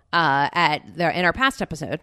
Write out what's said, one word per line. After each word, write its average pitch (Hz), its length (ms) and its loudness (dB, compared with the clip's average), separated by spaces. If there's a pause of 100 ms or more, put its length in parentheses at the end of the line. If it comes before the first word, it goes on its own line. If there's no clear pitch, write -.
(120)
Uh, 143 400 2
at 160 300 0 (160)
the, 165 200 0
in 180 80 2
our 170 80 4
past 262 280 -2
episode, 156 420 -6